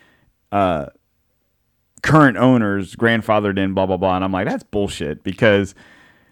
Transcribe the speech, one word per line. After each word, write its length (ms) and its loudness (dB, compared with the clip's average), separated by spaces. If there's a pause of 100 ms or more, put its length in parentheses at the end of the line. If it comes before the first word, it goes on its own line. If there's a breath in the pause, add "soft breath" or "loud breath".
(520 soft breath)
uh, 360 -2 (1120)
"Current 360 4
owners 580 0
grandfathered 640 0
in, 160 -2
blah, 120 0
blah, 120 -2
blah." 180 0
And 80 -2
I'm 80 -4
like, 160 -4
"That's 160 -8
bullshit," 600 -6
because 520 0 (560 soft breath)